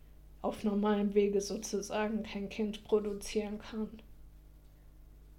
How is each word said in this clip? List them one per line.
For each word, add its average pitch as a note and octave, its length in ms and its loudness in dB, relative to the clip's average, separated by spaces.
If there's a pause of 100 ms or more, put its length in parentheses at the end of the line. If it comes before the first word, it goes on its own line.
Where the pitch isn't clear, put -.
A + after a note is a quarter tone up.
(400)
auf - 240 -2
normalem G#3 500 4
Wege G3+ 260 6
sozusagen G#3+ 800 -2
kein G3+ 260 -6
Kind G#3 360 -4
produzieren G#3 760 0
kann, G#3+ 300 -6 (1500)